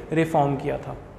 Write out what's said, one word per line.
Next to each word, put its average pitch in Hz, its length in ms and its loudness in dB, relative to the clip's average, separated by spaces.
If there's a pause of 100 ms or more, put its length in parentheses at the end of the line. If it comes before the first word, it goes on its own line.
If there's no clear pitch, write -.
(140)
reform 156 420 4
किया 135 220 -2
था। 139 200 -8 (200)